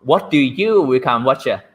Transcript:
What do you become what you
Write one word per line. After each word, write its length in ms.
What 280
do 60
you 540
become 320
what 220
you 120